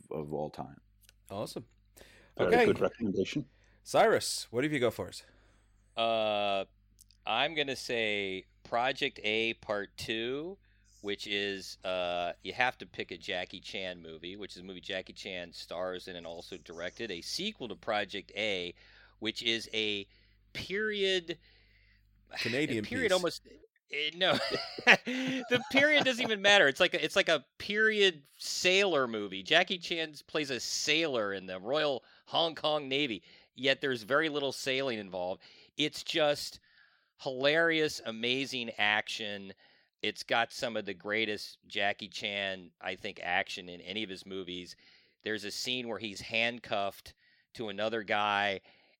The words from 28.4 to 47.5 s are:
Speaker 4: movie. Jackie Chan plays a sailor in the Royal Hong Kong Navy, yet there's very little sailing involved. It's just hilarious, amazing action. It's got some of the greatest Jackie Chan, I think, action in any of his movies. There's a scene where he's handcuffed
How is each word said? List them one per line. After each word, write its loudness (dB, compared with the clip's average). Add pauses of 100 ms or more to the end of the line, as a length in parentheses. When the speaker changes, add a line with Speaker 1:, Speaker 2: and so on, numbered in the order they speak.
Speaker 4:
movie. -4
Jackie 4
Chan -6 (120)
plays -2
a -2
sailor 0
in -6
the -8
Royal 0 (220)
Hong 0
Kong -2
Navy, 0 (320)
yet 2
there's -2
very 2
little -2
sailing -2
involved. -6 (340)
It's -2
just 0 (640)
hilarious, 2
amazing -2
action. 0 (500)
It's -2
got 2
some -4
of -2
the -6
greatest -2
Jackie -2
Chan, -4 (100)
I -4
think, -8
action -2
in -12
any -6
of -10
his -10
movies. -10 (480)
There's -4
a -6
scene -6
where -4
he's -8
handcuffed -2 (400)